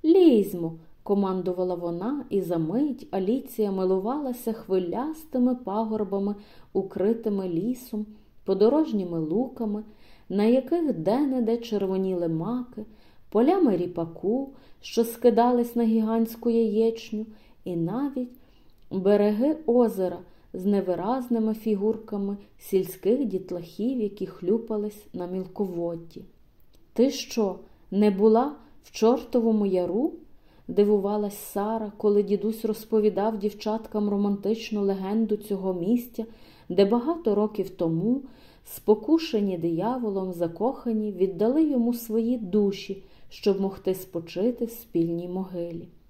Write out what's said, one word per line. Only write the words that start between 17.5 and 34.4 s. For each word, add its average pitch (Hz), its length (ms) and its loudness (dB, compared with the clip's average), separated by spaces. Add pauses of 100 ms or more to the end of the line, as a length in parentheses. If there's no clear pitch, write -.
і 180 120 -6
навіть 247 640 -4 (520)
береги 208 680 2 (100)
озера 190 520 2 (340)
з 185 120 -10
невиразними 214 920 0
фігурками 208 800 -2 (220)
сільських 196 680 0
дітлахів, 190 760 -4
які 202 260 -4
хлюпались 208 840 -4
на 180 140 -6
мілководді. 175 1000 -6 (680)
«Ти 262 180 4
що, 208 460 -4 (340)
не 208 200 4
була 220 420 4 (300)
в - 80 -20
Чортовому 226 760 2
Яру?» — 185 460 0 (560)
дивувалась 202 720 2
Сара, 214 580 -4
коли 208 260 4
дідусь 208 420 -2
розповідав 214 720 0
дівчаткам 214 720 -2
романтичну 202 760 0